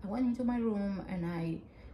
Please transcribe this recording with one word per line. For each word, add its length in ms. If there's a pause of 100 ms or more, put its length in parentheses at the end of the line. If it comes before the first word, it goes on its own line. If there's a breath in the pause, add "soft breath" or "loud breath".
I 40
went 200
into 160
my 140
room 520
and 160
I 340 (340 loud breath)